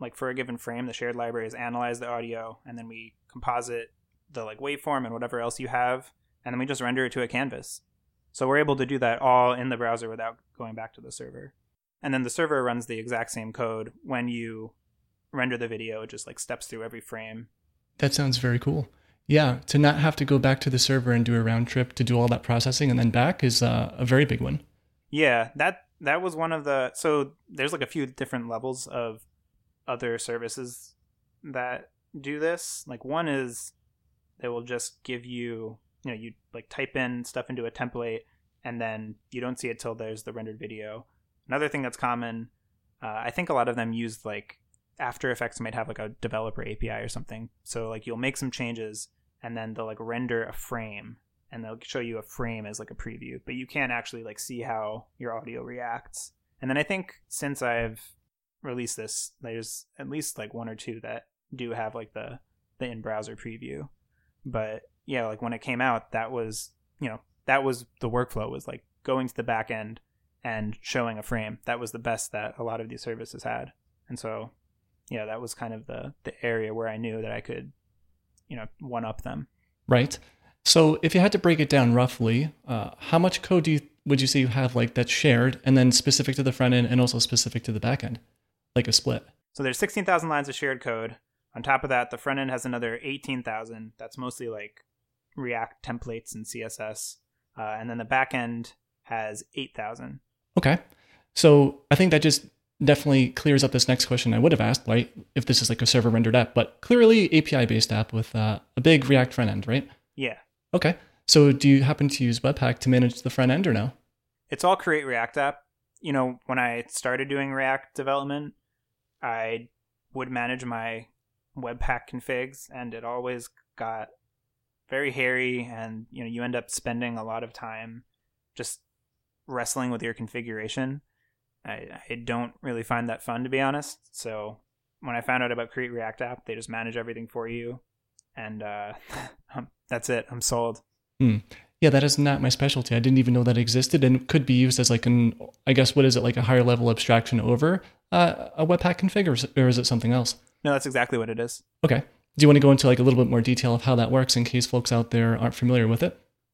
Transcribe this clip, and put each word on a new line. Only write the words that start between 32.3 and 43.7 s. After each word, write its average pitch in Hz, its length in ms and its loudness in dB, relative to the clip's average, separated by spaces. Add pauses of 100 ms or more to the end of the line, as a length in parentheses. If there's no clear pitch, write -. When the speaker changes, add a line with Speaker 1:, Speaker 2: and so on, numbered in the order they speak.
Speaker 1:
this. 165 480 -4
Like, 120 180 -16
one 160 220 -4
is 131 460 -6 (680)
they 123 80 -6
will 120 140 -6
just 120 400 -10
give 123 240 -10
you, 117 520 -8 (260)
you 135 60 -8
know, 113 60 -8
you, 110 180 -16 (200)
like, 117 140 -18
type - 280 -10
in 123 280 -4
stuff - 260 -10
into 123 160 -8
a 113 40 -8
template, 120 500 -8 (420)
and 120 180 -10
then 110 360 -8 (140)
you 123 100 -10
don't 123 180 -6
see 127 100 -8
it 117 100 -8
till 113 160 -8
there's 110 280 -12
the 117 100 -12
rendered 110 260 -12
video. 107 480 -14 (420)
Another 147 200 -2
thing 147 140 -6
that's 123 140 -6
common, 117 540 -6 (520)
uh, 110 220 -8
I 123 60 -6
think 180 180 -6
a 160 60 0
lot 120 140 2
of 120 80 -2